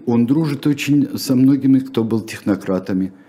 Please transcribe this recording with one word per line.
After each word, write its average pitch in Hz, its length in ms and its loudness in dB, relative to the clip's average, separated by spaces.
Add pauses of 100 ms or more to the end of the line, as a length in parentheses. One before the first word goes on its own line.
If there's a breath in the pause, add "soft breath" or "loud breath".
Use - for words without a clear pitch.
он 117 220 2
дружит 143 400 -2
очень 143 500 0
со 131 180 -2
многими, 131 440 4
кто 123 240 -2
был 110 180 -2
технократами. 95 920 -4 (160 loud breath)